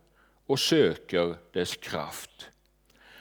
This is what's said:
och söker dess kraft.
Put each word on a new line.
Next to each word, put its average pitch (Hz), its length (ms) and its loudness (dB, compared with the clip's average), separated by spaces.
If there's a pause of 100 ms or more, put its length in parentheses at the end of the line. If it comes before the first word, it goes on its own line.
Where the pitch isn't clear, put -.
(460)
och 139 140 0
söker 87 720 2 (180)
dess 90 240 -2
kraft. - 720 -10 (720)